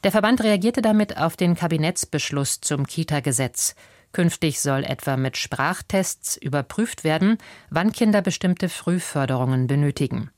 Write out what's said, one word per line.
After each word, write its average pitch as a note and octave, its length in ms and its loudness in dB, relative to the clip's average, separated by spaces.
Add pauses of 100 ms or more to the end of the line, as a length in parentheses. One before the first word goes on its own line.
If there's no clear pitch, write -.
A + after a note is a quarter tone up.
Der G3+ 60 4
Verband G#3+ 320 4
reagierte G#3+ 400 2
damit G#3+ 340 2
auf E3 200 0
den F3 180 4
Kabinettsbeschluss D#3 1040 -2
zum C#3 280 -2
Kita-Gesetz. C#3 880 -2 (360)
Künftig E3+ 480 0
soll C#3 240 0
etwa C3+ 320 -4
mit C3 200 -2
Sprachtests - 1000 -4
überprüft C#3+ 680 -4
werden, F3 360 2 (320)
wann F3+ 220 0
Kinder G#3 280 4
bestimmte F3+ 480 0
Frühförderungen C3 1000 0
benötigen. C#3 720 0